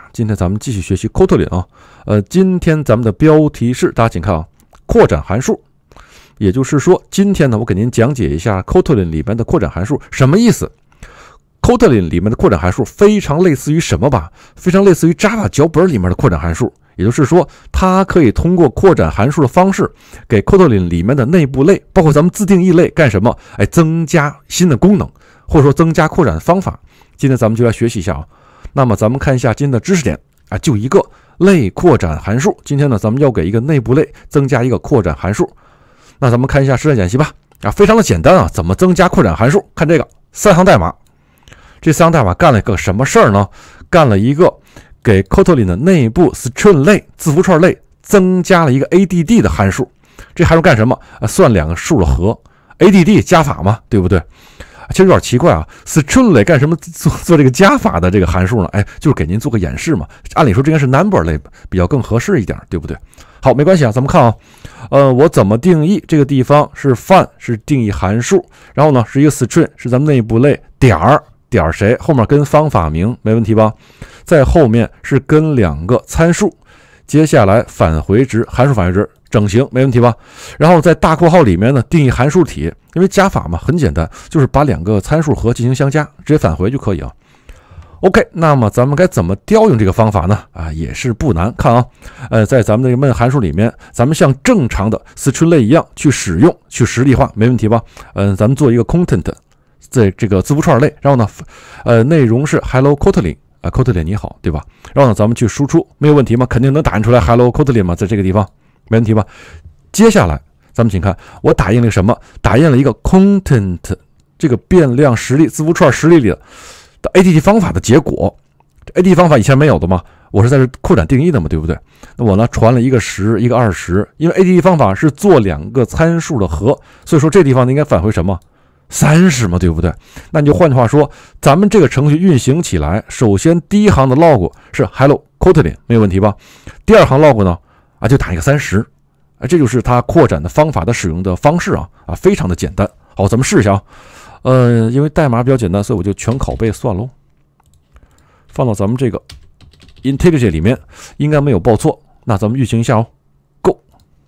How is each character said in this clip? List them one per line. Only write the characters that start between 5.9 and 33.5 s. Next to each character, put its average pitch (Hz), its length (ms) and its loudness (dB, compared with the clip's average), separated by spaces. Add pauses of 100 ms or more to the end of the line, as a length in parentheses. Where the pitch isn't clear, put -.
也 95 160 0
就 131 100 -2
是 143 160 -2
说， 175 320 2
今 196 220 0
天 156 160 0
呢， 113 80 -2
我 110 80 -4
给 107 100 -4
您 113 160 -2
讲 117 240 0
解 98 140 -4
一 73 100 -4
下 95 220 -4
Kotlin 117 480 -2
里 80 140 -6
面 104 120 -6
的 117 80 -6
扩 165 160 -2
展 92 120 -4
函 87 140 -8
数 135 140 -6 (120)
什 131 180 0
么 156 80 2
意 233 140 2
思。 - 200 -4 (920)
Kotlin 143 480 2
里 85 100 -2
面 90 100 -6
的 120 60 -4
扩 180 140 0
展 85 100 -2
函 90 100 -2
数 104 140 -4
非 208 340 0
常 156 240 -4
类 175 120 2
似 147 180 -6
于 165 80 0
什 95 180 -4
么 123 120 0
吧？ 92 200 -4 (240)
非 - 160 -4
常 190 140 2
类 196 80 6
似 160 160 0
于 170 60 0
Java 214 340 -4
脚 143 180 0
本 165 220 0
里 147 80 -2
面 90 140 -2
的 95 40 -2
扩 - 140 0
展 85 100 0
函 82 160 -4
数。 117 160 -4 (260)
也 85 80 -4
就 110 60 2
是 143 140 0
说， 160 240 0 (240)
它 185 320 0
可 180 180 0
以 180 80 4
通 175 240 -2
过 170 140 2
扩 170 260 2
展 82 160 0
函 110 220 -2
数 160 80 -4
的 131 80 0
方 185 240 0
式， 185 180 -4 (380)
给 104 140 0
Kotlin 127 460 2
里 85 140 -2
面 123 140 0
的 131 80 0
内 156 220 -2
部 131 180 -2
类， 185 180 2 (120)
包 185 80 4
括 156 100 4
咱 147 80 4
们 175 100 2
自 208 140 -6
定 180 180 2
义 185 100 2
类 165 180 2
干 151 200 0
什 95 120 -2
么？ 117 120 0 (220)
哎， 101 80 0
增 165 400 0
加 147 320 -2 (120)
新 175 200 0
的 139 80 2
功 185 220 2
能， 80 100 -6 (380)
或 - 80 -8
者 151 80 6
说 139 100 4
增 160 220 0
加 156 120 0
扩 156 200 0
展 80 120 -2
方 180 220 -2
法。 - 180 -8 (380)
今 139 120 -2
天 131 80 2
咱 117 120 0
们 110 80 -2
就 120 80 0
来 117 80 2
学 117 160 -2
习 113 100 -6
一 87 40 -8
下 90 120 -6
啊。 73 100 -12 (480)
那 139 120 0
么 113 100 0
咱 110 160 -2
们 135 80 -6
看 135 160 -2
一 127 40 -2
下 120 140 -2
今 143 140 -4
天 139 60 -2
的 113 80 -2
知 190 160 -2
识 151 80 -4
点 85 120 -4 (340)
啊， 95 80 -8
就 131 180 -2
一 104 100 -4
个 180 180 0 (340)
类 170 320 2
扩 160 280 2
展 80 180 -2
函 98 220 -4
数。 175 260 -2
今 143 140 -4
天 143 100 0
呢， 120 80 0
咱 107 160 -2
们 135 80 -4
要 143 100 2
给 92 160 -4
一 95 40 -4